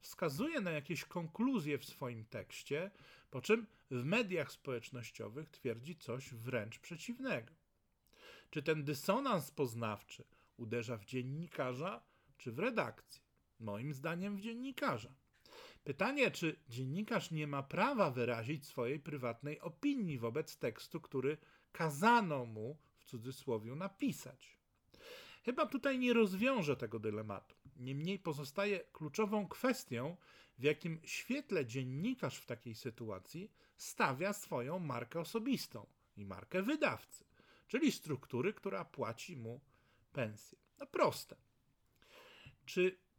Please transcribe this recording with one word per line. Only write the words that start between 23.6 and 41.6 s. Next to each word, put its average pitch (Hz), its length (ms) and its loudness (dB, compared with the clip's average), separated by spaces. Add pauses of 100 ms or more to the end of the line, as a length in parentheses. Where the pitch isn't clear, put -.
napisać. 185 840 -4 (840)
Chyba 294 220 4
tutaj 269 320 2
nie 247 140 6
rozwiąże 208 640 6
tego 113 220 -4
dylematu. 107 580 -4 (200)
Niemniej 143 420 -2
pozostaje 170 640 0 (120)
kluczową 202 560 0
kwestią, 160 680 0 (420)
w 117 40 -8
jakim 156 420 2
świetle 220 640 0
dziennikarz 135 720 -2
w - 100 -16
takiej 117 280 -6
sytuacji 113 800 -8 (240)
stawia 175 560 0
swoją 147 460 -4
markę 135 420 -2
osobistą 220 640 -2 (300)
i 104 80 -10
markę 98 380 -4
wydawcy, 294 640 0 (440)
czyli 269 240 4
struktury, 143 600 -2
która 190 300 -4
płaci 127 520 -6
mu 117 240 -8 (520)
pensję. 107 460 -6 (200)
No 277 80 -10
proste. - 500 4 (1300)